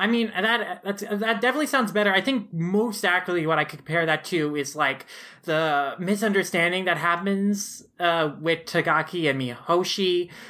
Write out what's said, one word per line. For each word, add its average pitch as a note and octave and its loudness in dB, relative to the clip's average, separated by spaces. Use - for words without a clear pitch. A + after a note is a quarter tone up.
I G3 2
mean, A#3 0
that, G3+ 0
that's, G3 -6
that G#3 -2
definitely C4 2
sounds B3 0
better. G#3 4
I F#3+ 4
think B3 -2
most G3+ 0
accurately F3+ 2
what D#3 2
I D3+ 2
could D3+ -10
compare E3 0
that D#3 0
to D3+ 0
is, C#3 -4
like, C3+ -2
the D3+ 0
misunderstanding F#3 0
that E3+ 2
happens, G3 0
uh, E3 2
with E3 0
Tagaki D#3+ 0
and C3+ 2
Mihoshi, F3 0